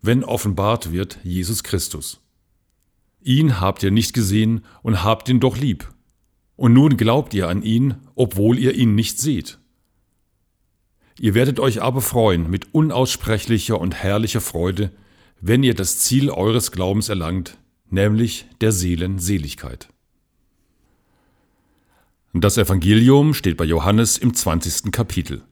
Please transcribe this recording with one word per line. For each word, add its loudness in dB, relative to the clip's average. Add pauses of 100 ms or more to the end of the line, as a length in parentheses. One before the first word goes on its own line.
wenn 0
offenbart -2
wird -6
Jesus -4
Christus. -8 (1000)
Ihn 2
habt -2
ihr 2
nicht 0
gesehen 0 (180)
und -2
habt -2
ihn 4
doch 0
lieb. -4 (680)
Und 4
nun 6
glaubt 0
ihr -2
an -4
ihn, 0 (200)
obwohl 2
ihr 0
ihn 2
nicht -2
seht. -4 (1600)
Ihr 2
werdet 2
euch 0
aber -2
freuen 0
mit -6
unaussprechlicher 0
und -4
herrlicher -2
Freude, -4 (500)
wenn 2
ihr 2
das -4
Ziel 2
eures -2
Glaubens -2
erlangt, -6 (320)
nämlich 0 (160)
der 2
Seelen -2
Seligkeit. -6 (2500)
Das 0
Evangelium 4
steht -2
bei -2
Johannes 2
im 0
zwanzigsten -4
Kapitel. -6